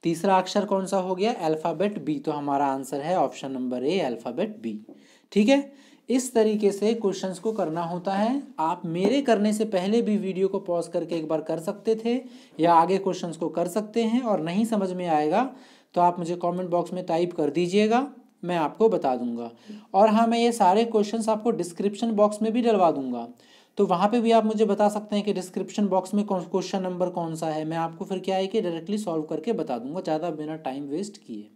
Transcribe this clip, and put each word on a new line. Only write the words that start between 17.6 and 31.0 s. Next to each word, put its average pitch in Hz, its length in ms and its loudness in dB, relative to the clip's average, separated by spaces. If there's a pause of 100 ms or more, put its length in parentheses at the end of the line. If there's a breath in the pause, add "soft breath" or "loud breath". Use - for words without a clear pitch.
मैं 175 140 -2
आपको 156 320 2
बता 156 280 2
दूंगा। 117 340 -6 (440 loud breath)
और 208 140 8
हाँ, 226 180 4
मैं 233 120 2
ये 233 140 4
सारे 214 340 4
क्वेश्चंस 214 420 0
आपको 220 240 0
डिस्क्रिप्शन 202 600 -2
बॉक्स 214 300 2
में 220 100 0
भी 247 100 0
डलवा 202 280 4
दूंगा, 131 380 -4 (500 soft breath)
तो 202 80 4
वहाँ 180 220 2
पे 233 120 2
भी 226 120 4
आप 226 120 6
मुझे 220 200 2
बता 208 240 4
सकते 208 280 -4
हैं 202 80 -2
कि 208 80 -2
डिस्क्रिप्शन - 560 -2
बॉक्स 185 260 0
में 202 100 2
कौन, 190 180 -2
क्वेश्चन 185 400 -2
नंबर 180 280 -2
कौन 165 260 -4
सा 160 100 -6
है, 156 180 -4
मैं 160 140 -4
आपको 165 260 -6
फिर 190 140 -6
क्या 190 180 -2
है 190 100 0
कि 208 140 -2
डायरेक्टली 175 380 -4
सॉल्व 165 260 -4
करके 165 300 -4
बता 135 240 -4
दूंगा, 139 220 -8
ज़्यादा 160 320 -2
बिना 156 260 -8
टाइम 143 280 -8
वेस्ट 175 320 -8